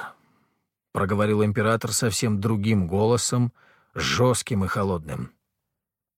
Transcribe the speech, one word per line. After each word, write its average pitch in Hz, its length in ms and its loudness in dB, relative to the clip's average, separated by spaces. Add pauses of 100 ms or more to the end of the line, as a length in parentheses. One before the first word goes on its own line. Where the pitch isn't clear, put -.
(920)
проговорил 104 520 2
император 107 500 0
совсем 107 460 0
другим 104 480 2
голосом, 117 680 0 (400)
жестким 117 720 0
и - 20 -2
холодным. 80 680 -4 (840)